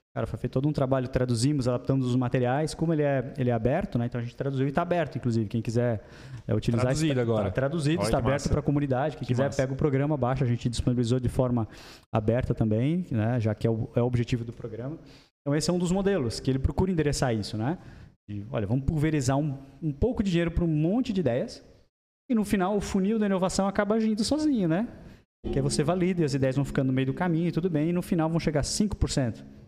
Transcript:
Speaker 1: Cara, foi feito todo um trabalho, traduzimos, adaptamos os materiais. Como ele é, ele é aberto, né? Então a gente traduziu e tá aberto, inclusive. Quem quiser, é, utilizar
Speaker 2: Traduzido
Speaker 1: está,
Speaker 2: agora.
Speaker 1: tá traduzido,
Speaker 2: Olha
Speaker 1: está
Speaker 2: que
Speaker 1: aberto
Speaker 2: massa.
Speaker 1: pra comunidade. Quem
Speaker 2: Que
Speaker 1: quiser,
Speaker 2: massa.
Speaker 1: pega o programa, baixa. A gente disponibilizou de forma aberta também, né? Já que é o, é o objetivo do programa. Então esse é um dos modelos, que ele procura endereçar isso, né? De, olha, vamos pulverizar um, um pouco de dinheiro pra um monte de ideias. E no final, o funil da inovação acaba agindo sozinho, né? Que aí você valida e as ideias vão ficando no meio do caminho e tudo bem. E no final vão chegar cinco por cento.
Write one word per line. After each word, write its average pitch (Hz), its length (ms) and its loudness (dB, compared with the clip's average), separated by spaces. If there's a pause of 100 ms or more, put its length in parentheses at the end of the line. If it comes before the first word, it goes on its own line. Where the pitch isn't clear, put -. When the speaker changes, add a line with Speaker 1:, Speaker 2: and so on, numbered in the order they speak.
(140)
Speaker 1:
Cara, 117 120 -4
foi 117 120 -8
feito - 160 -6
todo 131 120 0
um 151 60 2
trabalho, 135 340 0
traduzimos, 127 640 2
adaptamos 127 380 0
os 123 100 2
materiais. 127 580 0
Como 165 180 0
ele 151 100 2
é, 135 360 0
ele 123 120 0
é - 20 4
aberto, 123 460 0
né? 117 80 0
Então 120 140 -6
a 117 40 -6
gente 123 100 -10
traduziu 135 320 -2
e 143 60 -2
tá 170 100 0
aberto, 175 340 -2
inclusive. 113 320 0
Quem 117 140 -2
quiser, 120 400 0 (420)
é, 117 100 -4
utilizar 120 320 0
Speaker 2:
Traduzido 151 260 0
Speaker 1:
está, 123 100 0
Speaker 2:
agora. 113 220 0
Speaker 1:
tá 95 80 -2
traduzido, 143 480 0
Speaker 2:
Olha 104 60 0
Speaker 1:
está 113 140 2
Speaker 2:
que 117 60 -2
Speaker 1:
aberto 139 180 0
Speaker 2:
massa. - 40 -4
Speaker 1:
pra 147 140 0
comunidade. 143 540 0
Quem - 40 -14
Speaker 2:
Que - 80 -8
Speaker 1:
quiser, 127 160 0
Speaker 2:
massa. 135 180 -2
Speaker 1:
pega 131 100 -2
o 135 40 -4
programa, 143 400 4
baixa. 127 280 2
A 120 40 2
gente 120 200 0
disponibilizou 123 520 2
de 120 80 0
forma 123 400 2 (440)
aberta 113 400 2
também, 123 600 2
né? 117 260 2
Já 107 160 2
que - 100 -2
é 113 60 4
o, 110 240 -2
é 120 80 2
o 123 40 2
objetivo 120 380 0
do 113 80 -8
programa. 117 460 -10 (480)
Então 143 80 2
esse 156 160 2
é - 20 4
um 180 60 2
dos 175 140 0
modelos, 190 480 0
que - 100 0
ele 131 80 2
procura 185 320 0
endereçar 143 420 0
isso, 110 240 -2
né? 127 220 -2 (500)
De, 101 220 -8
olha, 120 160 -2
vamos 131 200 0
pulverizar 147 500 2
um, 143 200 -2 (240)
um 156 120 -2
pouco 233 300 -2
de 196 100 -2
dinheiro 170 180 2
pra 170 140 0
um 165 40 2
monte 175 440 0
de 190 80 0
ideias. 165 420 -2 (680)
E 254 60 0
no 214 100 2
final, 202 320 0
o 196 40 -2
funil 208 400 0
da 208 60 2
inovação 190 420 0
acaba 202 260 0
agindo 220 300 0
sozinho, 277 420 2
né? 185 220 0 (640)
Que 139 80 -2
aí - 20 2
você 139 220 0
valida 175 380 2
e - 20 2
as 135 100 0
ideias 131 220 0
vão 139 80 2
ficando 135 240 0
no 131 40 0
meio 131 140 0
do 131 80 -2
caminho 170 340 0
e 156 40 -2
tudo 175 180 -2
bem. 156 200 0
E - 20 0
no 175 100 0
final 160 260 0
vão 165 120 0
chegar 151 240 0
cinco - 320 -2
por 147 140 0
cento. 123 340 -2 (240)